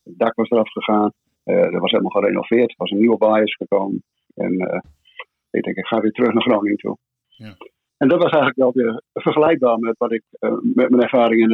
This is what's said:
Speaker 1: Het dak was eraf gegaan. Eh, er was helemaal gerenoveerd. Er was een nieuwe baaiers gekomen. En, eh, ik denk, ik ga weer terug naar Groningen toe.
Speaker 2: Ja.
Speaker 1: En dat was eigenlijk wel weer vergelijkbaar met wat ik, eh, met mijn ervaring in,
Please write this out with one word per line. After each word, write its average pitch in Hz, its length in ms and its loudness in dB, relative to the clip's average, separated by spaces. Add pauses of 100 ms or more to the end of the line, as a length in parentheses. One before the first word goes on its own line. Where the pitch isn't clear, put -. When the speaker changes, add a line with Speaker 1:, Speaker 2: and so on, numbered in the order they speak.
Speaker 1:
Het - 160 -20
dak 113 160 -2
was 110 140 -2
eraf 113 220 0
gegaan. 107 400 -2 (320)
Eh, - 120 -2 (180)
er 90 60 -2
was - 120 -4
helemaal 101 200 0 (100)
gerenoveerd. 101 480 0
Er - 80 -20
was 90 140 -6
een 98 80 -2
nieuwe 113 180 4
baaiers 107 380 2
gekomen. 98 480 -4 (320)
En, 95 240 -4
eh, - 200 -4 (720)
ik - 120 -4
denk, 95 140 -8
ik 92 80 -10
ga 113 160 -2
weer 107 100 -2
terug 117 220 -2
naar 113 100 0
Groningen 104 340 0
toe. - 200 -8 (300)
Speaker 2:
Ja. 104 300 -20 (400)
Speaker 1:
En 139 100 2
dat 170 160 4
was 160 80 2
eigenlijk 139 260 2
wel 127 160 2
weer 120 280 -2 (120)
vergelijkbaar 147 680 2
met 113 180 -4
wat 117 140 -2
ik, 113 200 -6
eh, 110 200 -4 (100)
met 127 280 0
mijn 123 140 4
ervaring 117 380 4
in, 113 120 4